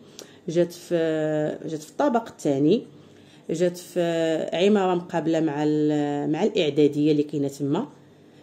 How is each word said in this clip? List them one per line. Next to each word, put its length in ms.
جات 240
في، 220
جات 160
في 80
الطابق 380
الثاني، 560
جات 280
في 760
عماره 420
مقابله 440
مع 240
ال-، 680
مع 120
الاعداديه 680
اللي 120
كاينه 240
تما. 400